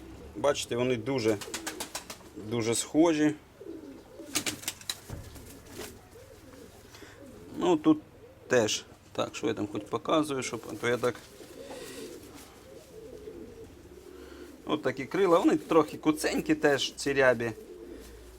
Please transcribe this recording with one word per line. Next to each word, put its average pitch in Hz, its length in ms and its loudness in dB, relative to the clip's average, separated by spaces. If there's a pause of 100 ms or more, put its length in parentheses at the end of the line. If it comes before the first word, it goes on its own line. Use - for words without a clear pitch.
(360)
бачите, 135 400 0
вони 123 200 2
дуже, 110 400 2 (1120)
дуже 113 240 0
схожі. 151 600 4 (4000)
Ну, 175 180 4
тут 151 260 6 (460)
теж, 113 360 4 (280)
так, 117 240 -4
що - 100 -2
я 117 80 2
там 104 180 -4
хоч - 100 -6
показую, 143 600 0
щоб, 120 180 -6 (100)
а - 40 -10
то 113 140 -2
я 120 80 4
так. 120 180 0 (3500)
От 151 160 -2
такі 135 220 -2
крила, 175 340 6
вони 226 180 4
трохи 151 400 4
куценькі 156 580 2
теж, 143 420 4
ці - 160 0
рябі. 123 400 6 (840)